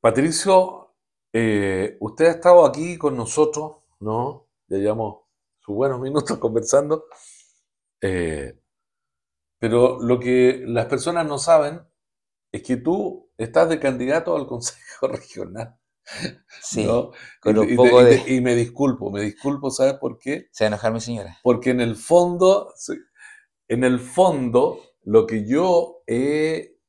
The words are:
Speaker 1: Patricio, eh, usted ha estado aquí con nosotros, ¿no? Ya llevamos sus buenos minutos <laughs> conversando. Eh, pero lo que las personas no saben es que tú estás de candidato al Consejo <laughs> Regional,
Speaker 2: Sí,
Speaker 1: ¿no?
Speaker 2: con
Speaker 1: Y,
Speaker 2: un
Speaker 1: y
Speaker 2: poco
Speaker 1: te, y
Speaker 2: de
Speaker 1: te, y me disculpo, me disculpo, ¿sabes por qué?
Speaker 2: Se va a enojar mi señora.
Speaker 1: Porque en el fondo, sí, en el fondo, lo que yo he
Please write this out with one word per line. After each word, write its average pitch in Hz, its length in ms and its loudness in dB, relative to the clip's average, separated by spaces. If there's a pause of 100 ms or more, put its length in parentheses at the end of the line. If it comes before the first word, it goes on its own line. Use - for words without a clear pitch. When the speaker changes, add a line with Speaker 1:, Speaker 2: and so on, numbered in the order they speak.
Speaker 1:
Patricio, 165 920 0 (380)
eh, 104 680 -2
usted 107 260 -2
ha 170 60 6
estado 175 340 6
aquí 160 320 -4
con 143 180 -4
nosotros, 151 600 -2 (240)
¿no? 117 480 -6 (200)
Ya 95 100 -4
llevamos 107 420 -4 (400)
sus 104 140 -10
buenos 127 260 -2
minutos 147 380 -4
<laughs> - 0 -
conversando. 135 680 -2 (960)
Eh, 82 580 -6 (1000)
pero 123 420 0
lo 120 180 0
que 127 480 2
las 117 200 -4
personas 165 400 -4
no 147 120 -8
saben 160 440 0 (680)
es - 100 -12
que 127 160 -4
tú 180 580 -4
estás 160 320 0
de 160 100 -2
candidato 139 580 -2
al 143 100 -6
Consejo - 600 -10
<laughs> - 0 -
Regional, 98 680 -12 (840)
Speaker 2:
Sí, - 240 -6
Speaker 1:
¿no? 120 260 0 (280)
Speaker 2:
con 107 160 2
Speaker 1:
Y, - 40 4
Speaker 2:
un 107 100 2
Speaker 1:
y 123 60 2
Speaker 2:
poco 123 220 8
Speaker 1:
te, 123 40 10
y - 20 10 (120)
Speaker 2:
de - 20 2
Speaker 1:
te, 131 160 -2
y 127 60 0
me 123 160 2
disculpo, 120 560 -2
me 101 80 -6
disculpo, 139 500 -6
¿sabes 135 240 0
por 135 240 -8
qué? 147 320 -8
Speaker 2:
Se - 140 -4
va - 20 0
a - 20 0
enojar 104 240 -4
mi 113 80 -6
señora. 107 440 -12
Speaker 1:
Porque 123 260 2
en 123 100 0
el 117 140 -2
fondo, 175 800 2
sí, - 200 -12 (760)
en 120 160 -2
el 127 160 2
fondo, 135 800 0 (240)
lo 110 200 4
que 110 220 -4
yo 170 640 0
he 151 680 -4 (100)